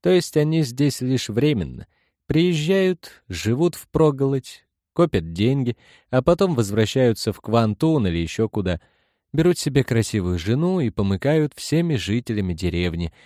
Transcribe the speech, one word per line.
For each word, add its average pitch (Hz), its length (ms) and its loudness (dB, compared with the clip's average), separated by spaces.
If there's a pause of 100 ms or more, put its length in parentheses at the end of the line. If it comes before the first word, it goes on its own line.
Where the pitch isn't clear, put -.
То 180 80 0
есть 180 280 2
они 156 240 2
здесь 135 400 0
лишь 127 280 -2
временно. 104 580 -2 (400)
Приезжают, 180 1000 0
живут 120 480 -2
впроголодь, 139 880 0 (280)
копят 87 400 0
деньги, 120 440 0 (320)
а 127 120 0
потом 175 340 2
возвращаются 110 760 0
в - 80 -14
Квантун 117 680 0
или 85 100 0
еще 85 320 -2
куда. 90 300 -2 (540)
Берут 165 240 2
себе 135 260 0
красивую 104 540 0
жену 147 420 -2
и 123 100 0
помыкают 139 680 0
всеми 165 400 -2
жителями 101 580 -2
деревни. 85 580 -2 (140)